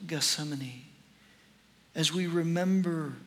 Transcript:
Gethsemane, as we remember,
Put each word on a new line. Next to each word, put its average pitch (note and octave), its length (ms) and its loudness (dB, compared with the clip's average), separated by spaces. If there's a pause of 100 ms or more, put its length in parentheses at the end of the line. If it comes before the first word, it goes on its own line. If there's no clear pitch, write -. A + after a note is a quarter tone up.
Gethsemane, C#3 800 -2 (1120)
as D#3+ 160 2
we F3+ 160 0
remember, E3+ 840 2 (120)